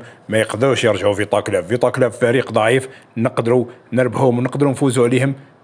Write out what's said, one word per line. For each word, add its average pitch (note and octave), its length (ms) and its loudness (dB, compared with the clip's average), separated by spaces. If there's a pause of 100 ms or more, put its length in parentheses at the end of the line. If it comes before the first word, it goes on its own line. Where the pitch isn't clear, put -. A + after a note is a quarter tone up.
(280)
ما G#2+ 100 0
يقدروش A#2+ 460 0
يرجعوا G2+ 300 2
فيتا G#2 260 -2
كلوب. F#2+ 240 -2
فيتا A#2 260 0
كلوب B2 220 0
فريق A#2+ 400 0
ضعيف، A2+ 360 2 (280)
نقدروا A#2+ 480 0 (280)
نربحوهم B2 460 0
ونقدروا C3+ 320 0
نفوزوا B2+ 360 0
عليهم C3 280 0 (300)